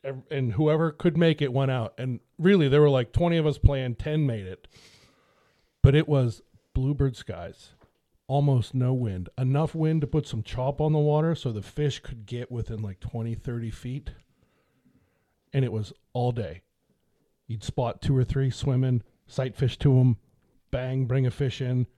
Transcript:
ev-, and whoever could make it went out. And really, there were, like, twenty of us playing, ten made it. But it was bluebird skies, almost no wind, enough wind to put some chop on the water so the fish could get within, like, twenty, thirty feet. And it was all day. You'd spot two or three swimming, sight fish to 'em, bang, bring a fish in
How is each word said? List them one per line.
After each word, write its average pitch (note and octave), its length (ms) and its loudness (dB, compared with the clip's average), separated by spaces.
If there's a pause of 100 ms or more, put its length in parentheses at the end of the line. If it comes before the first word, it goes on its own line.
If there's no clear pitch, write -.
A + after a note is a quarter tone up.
ev-, C3 260 -10
and C3 220 -2
whoever D#3 400 2
could E3 240 0
make E3 240 4
it C3+ 100 0
went C3+ 180 2
out. B2 280 -2
And B2 240 -6 (180)
really, E3+ 300 4
there C#3+ 120 6
were, D3 80 8
like, B2+ 220 0
twenty E3+ 260 0
of D#3 80 0
us D3 120 0
playing, C3 380 2
ten D#3 300 -2
made A2 220 -4
it. - 220 -16 (1120)
But C3+ 120 10
it D#3 120 2
was C3 340 0 (320)
bluebird C3+ 440 -2
skies, - 560 -14 (540)
almost C#3 460 2
no B2+ 200 0
wind, G2 340 -4 (100)
enough C#3 380 0
wind D#3+ 260 0
to C#3+ 60 -2
put D3+ 200 -2
some A2+ 160 -6
chop C3 360 -4
on D3+ 140 2
the D3+ 60 2
water D3+ 360 2
so C3 160 -6
the G#2+ 100 -6
fish D3 380 -4
could A2+ 260 -12
get A#2+ 260 -10
within, A2+ 300 -8
like, G2 200 -10
twenty, A2+ 340 -6
thirty A#2 340 -8
feet. B2+ 420 -10 (1400)
And C3+ 140 2
it A2+ 80 -6
was G#2+ 180 -6 (220)
all B2 180 0
day. F2+ 300 -8 (840)
You'd A2 180 -8
spot - 360 -4
two C#3 140 2
or B2+ 80 4
three C3+ 260 0
swimming, B2+ 540 0 (240)
sight C3 300 -6
fish C3 220 0
to C3 200 6
'em, B2+ 160 6 (560)
bang, B2+ 320 -4
bring B2+ 240 0
a A#2 40 0
fish - 280 -4
in B2+ 260 0 (120)